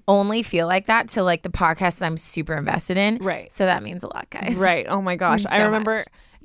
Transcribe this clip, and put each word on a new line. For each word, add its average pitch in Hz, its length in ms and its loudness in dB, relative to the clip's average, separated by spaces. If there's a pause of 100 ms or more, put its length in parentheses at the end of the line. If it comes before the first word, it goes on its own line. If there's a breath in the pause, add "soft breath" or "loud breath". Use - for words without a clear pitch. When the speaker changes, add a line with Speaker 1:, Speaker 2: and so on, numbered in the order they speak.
Speaker 1:
only 202 360 2
feel 165 220 0
like 185 200 0
that 233 240 0
to, 196 140 0
like, 175 200 2
the 185 60 -6
podcasts 170 520 0
I'm 160 140 -2
super 160 400 -2
invested 160 400 0
in. 202 220 2
Speaker 2:
Right. 190 340 -6
Speaker 1:
So 196 140 0
that 180 180 0
means 175 200 -10
a - 40 -12
lot, - 220 -12
guys. - 260 -4
Speaker 2:
Right. 180 320 2
Oh 196 140 -2
my 180 160 -2
gosh. 170 220 2
Speaker 1:
Means 202 120 -2
Speaker 2:
I 190 80 2
Speaker 1:
so 214 60 4
Speaker 2:
remember 214 300 0
Speaker 1:
much. 214 100 -4 (400 soft breath)